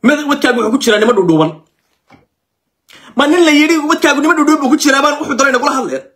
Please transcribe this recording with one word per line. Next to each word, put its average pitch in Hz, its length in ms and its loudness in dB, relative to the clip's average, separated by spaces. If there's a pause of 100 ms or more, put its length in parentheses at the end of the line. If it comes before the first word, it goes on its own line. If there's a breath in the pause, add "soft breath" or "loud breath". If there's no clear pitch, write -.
Mid-, 294 260 0
wadkaagu 247 320 -2
wuxuu 214 100 -2
ku - 80 -2
jiraa 214 200 0
niman 220 160 2
dhuudhuuban. 165 360 0 (1600 loud breath)
Ma 285 120 2
nin 349 180 4
la 311 60 2
yidhi, 311 280 2
"Wadkaagu 294 420 0
niman 311 160 0
dhuudhuuban 302 240 2
buu 262 80 -2
ku 302 80 2
jiraa," 277 240 0
baan 294 180 -2
wuxuu 294 180 -6
daray 269 160 0
nagula 269 200 -2
hadleen. 170 300 -6 (120)